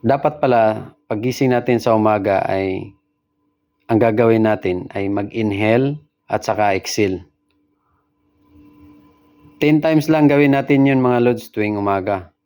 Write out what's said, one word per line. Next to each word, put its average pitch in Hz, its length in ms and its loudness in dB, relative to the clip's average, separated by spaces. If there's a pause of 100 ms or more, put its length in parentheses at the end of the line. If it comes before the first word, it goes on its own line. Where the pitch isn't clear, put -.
Dapat 139 400 0
pala, 117 480 2 (160)
pagising 123 480 -2
natin 120 240 0
sa 113 160 2
umaga 104 480 0
ay, 95 480 -6 (960)
ang 117 80 0
gagawin 113 480 2
natin 98 480 -2
ay 98 160 -6
mag-inhale 113 880 -2 (320)
at - 160 -4
saka 101 320 0
exhale. 95 480 -4 (2500)
Ten 151 160 4
times 156 320 0
lang 151 160 4
gawin 143 240 4
natin 139 320 2
yun, 135 160 2
mga 123 240 0
lods, 120 240 -2
tuwing 107 320 -4
umaga. 98 560 -4 (100)